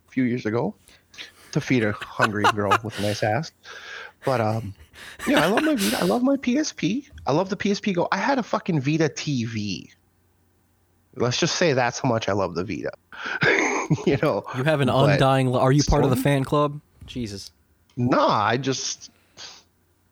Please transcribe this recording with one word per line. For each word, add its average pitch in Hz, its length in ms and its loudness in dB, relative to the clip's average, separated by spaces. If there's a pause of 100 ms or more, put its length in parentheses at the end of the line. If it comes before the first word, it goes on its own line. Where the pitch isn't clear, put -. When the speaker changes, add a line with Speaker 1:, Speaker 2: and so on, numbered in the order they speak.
Speaker 1:
a - 20 -20
few 131 140 0
years 123 220 -2
ago 120 280 -2 (760)
to 156 80 0
feed 127 240 2
a 104 80 0
hungry 104 520 -2 (100)
girl 101 240 0
Speaker 2:
<laughs> 110 60 -6
Speaker 1:
with 107 140 -8
a 98 40 -4
nice 104 200 -2
ass. 117 300 0 (720)
But, 131 160 2
um, 110 340 -2 (540)
yeah, 294 160 4
I - 40 4
love - 140 2
my 311 140 2
Vita. 202 240 0
I - 40 4
love 214 180 2
my 277 160 4
P 247 180 0
S 302 160 -2
P. 202 340 -2 (200)
I 123 60 2
love 185 180 2
the 202 60 -4
P 202 140 -2
S 196 100 0
P 202 120 -2
Go. 170 180 -2
I 180 60 -2
had 233 220 0
a 233 40 -2
fucking 190 380 -2
Vita 151 300 2
T 131 340 -4
V. 104 460 -6 (1300)
Let's 123 220 0
just - 180 0
say 165 180 4
that's 120 260 0
how 139 80 0
much 113 200 0
I 98 40 0
love 95 220 0
the 87 100 -2
Vita. 73 280 -6 (500)
<laughs> - 640 0
You 143 140 2
know, 113 220 0 (140)
Speaker 2:
You 131 80 -4
have 151 160 2
an 135 80 2
Speaker 1:
but - 220 4
Speaker 2:
undying 135 380 4
lo-, 123 120 0
are 131 100 4
you 143 140 4
part 143 180 2
of 135 80 2
the 127 60 2
Speaker 1:
Sony? 127 60 -2
Speaker 2:
fan 143 220 2
club? 147 360 0 (240)
Jesus. 104 480 -10 (440)
Speaker 1:
Nah, 131 300 2 (180)
I 113 120 2
just, - 540 -4 (1000)